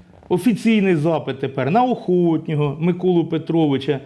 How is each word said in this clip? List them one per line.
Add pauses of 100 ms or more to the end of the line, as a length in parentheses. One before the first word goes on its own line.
(280)
офіційний
запит
тепер
на
Охотнього
Миколу
Петровича,